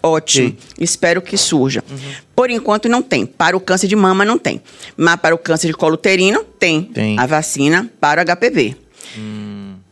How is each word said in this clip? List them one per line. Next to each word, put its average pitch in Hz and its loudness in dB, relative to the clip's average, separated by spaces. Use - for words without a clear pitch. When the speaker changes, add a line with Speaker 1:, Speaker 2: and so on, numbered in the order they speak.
Speaker 1:
ótimo. 156 0
Speaker 2:
Sim. 107 -12
Speaker 1:
Espero 170 0
que - -8
surja. 135 0
Speaker 2:
Uhum. 139 -14
Speaker 1:
Por 247 2
enquanto, 220 -2
não 247 2
tem. - -2
Para 175 0
o 185 0
câncer 185 0
de 190 2
mama, 190 4
não 220 0
tem. - -4
Mas 170 2
para 165 2
o 170 -4
câncer 165 -2
de 156 -2
colo 160 2
uterino, 190 2
tem 165 0
Speaker 2:
Tem. 107 -4
Speaker 1:
a 123 2
vacina 156 0
para 147 2
o 175 2
H 175 0
P 233 0
V. 139 0
Speaker 2:
Hum. 104 -12